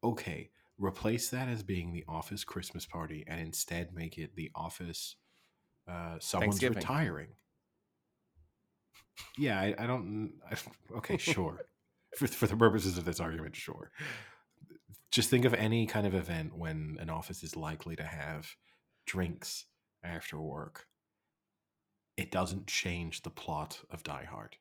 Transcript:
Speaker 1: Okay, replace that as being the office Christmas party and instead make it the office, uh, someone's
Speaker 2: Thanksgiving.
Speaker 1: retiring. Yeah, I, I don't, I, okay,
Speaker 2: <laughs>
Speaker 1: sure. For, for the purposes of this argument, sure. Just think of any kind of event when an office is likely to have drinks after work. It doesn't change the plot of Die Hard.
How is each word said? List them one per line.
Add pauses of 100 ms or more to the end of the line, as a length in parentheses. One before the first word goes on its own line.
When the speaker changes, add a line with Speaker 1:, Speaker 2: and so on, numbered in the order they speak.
Speaker 1:
Okay, (280)
replace
that
as
being
the
office
Christmas
party
and
instead
make
it
the
office, (720)
uh,
someone's
Speaker 2:
Thanksgiving.
Speaker 1:
retiring. (2000)
Yeah,
I,
I
don't, (180)
I, (400)
okay,
Speaker 2:
<laughs>
Speaker 1:
sure. (580)
For,
for
the
purposes
of
this
argument,
sure. (1200)
Just
think
of
any
kind
of
event
when
an
office
is
likely
to
have (500)
drinks (360)
after
work. (1300)
It
doesn't
change
the
plot (100)
of
Die
Hard.